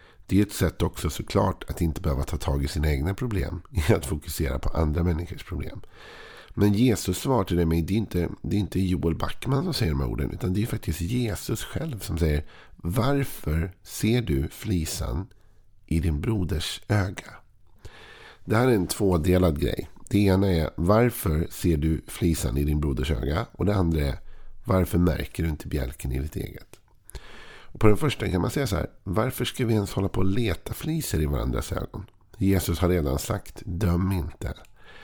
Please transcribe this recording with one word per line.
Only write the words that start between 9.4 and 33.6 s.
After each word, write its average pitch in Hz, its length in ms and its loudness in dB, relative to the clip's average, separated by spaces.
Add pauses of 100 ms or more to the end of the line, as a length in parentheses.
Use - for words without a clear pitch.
som 180 100 -2
säger 85 180 0
de 69 80 0
här 64 80 0
orden, 57 220 -4
utan 90 220 -4
det 101 100 0
är 113 40 -2
faktiskt - 340 -4
Jesus 110 640 -2
själv 151 360 -6
som 87 180 -6
säger: 76 260 2 (320)
"Varför 92 1080 0
ser 113 400 0
du 69 260 0
flisan 92 800 -4 (600)
i 80 140 0
din 76 200 0
broders 92 680 -2
öga?" 104 460 0 (1120)
Det 107 120 2
här 127 120 4
är 123 60 6
en 92 120 4
tvådelad 90 760 4
grej. - 300 -2 (180)
Det 101 100 4
ena 98 300 6
är: 82 280 2
"Varför 92 760 4
ser 85 260 2
du 78 300 2
flisan 73 500 0
i 71 80 2
din 76 160 2
broders 73 300 0
öga?" 78 420 -2
Och - 140 -2
det 101 80 4
andra 82 260 2
är: 69 200 -2 (440)
"Varför 90 340 2
märker 87 440 0
du 82 60 0
inte 76 200 -4
bjälken 64 440 -4
i 65 60 -2
ditt 71 180 -6
eget?" - 440 -10 (920)
Och - 80 -6
på 110 60 8
den 104 100 8
första 127 320 -2
kan 87 120 0
man - 100 0
säga 143 160 -2
så 98 100 -2
här: - 140 -4 (140)
varför 110 400 -2
ska 120 220 -4
vi 113 80 2
ens 101 180 0
hålla 98 160 0
på 107 120 -2
och 98 60 6
leta 98 480 0
flisor 156 460 -4
i 76 60 0
varandras 58 460 -2
ögon? - 340 -8 (320)
Jesus 95 400 2
har 90 100 2
redan 73 300 2
sagt: - 480 -6